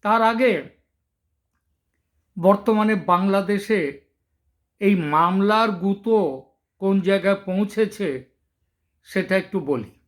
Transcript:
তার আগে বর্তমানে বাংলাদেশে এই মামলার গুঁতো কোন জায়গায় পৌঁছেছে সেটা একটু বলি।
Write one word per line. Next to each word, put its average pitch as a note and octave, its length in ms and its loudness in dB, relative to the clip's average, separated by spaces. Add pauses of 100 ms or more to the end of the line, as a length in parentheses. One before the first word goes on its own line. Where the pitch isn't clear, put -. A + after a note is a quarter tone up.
তার A3 180 2
আগে A3+ 300 2 (1900)
বর্তমানে G#3+ 560 2
বাংলাদেশে G3 840 0 (1000)
এই G3+ 140 4
মামলার F#3 760 2
গুঁতো G3 460 -2 (600)
কোন G3 220 0
জায়গায় F#3+ 440 0
পৌঁছেছে G3 800 -4 (760)
সেটা F#3+ 340 -4
একটু F#3+ 240 -4
বলি। C3 300 -4 (180)